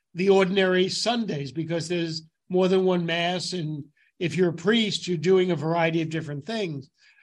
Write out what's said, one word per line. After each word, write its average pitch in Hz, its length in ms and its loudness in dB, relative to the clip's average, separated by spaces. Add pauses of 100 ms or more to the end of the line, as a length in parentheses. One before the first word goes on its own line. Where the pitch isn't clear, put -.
(140)
the 185 160 0
ordinary 190 600 4
Sundays, 185 640 -2
because 160 360 -4
there's 165 360 -4 (260)
more 185 180 2
than 185 180 2
one 180 200 2
Mass. 175 480 -2
And 156 320 -6 (340)
if 170 160 -4
you're 180 140 4
a 160 40 -4
priest, 208 540 0
you're 180 100 -2
doing 180 340 4
a 170 40 0
variety 165 460 0
of 160 80 -4
different 156 360 -8
things. 180 440 -6 (340)